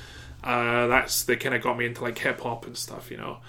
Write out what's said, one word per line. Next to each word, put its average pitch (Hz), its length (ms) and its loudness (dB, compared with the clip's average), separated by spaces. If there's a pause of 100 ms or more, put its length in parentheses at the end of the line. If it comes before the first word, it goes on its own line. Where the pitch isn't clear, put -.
(420)
Uh, 120 440 2
that's, - 380 4
they 123 120 2
kinda 123 220 4
got 120 180 2
me 120 80 0
into, 120 180 -4
like, 120 160 -2
hip 131 220 0
hop 120 260 -4
and 120 100 -12
stuff, - 340 -10
you - 80 -10
know. - 200 -8 (100)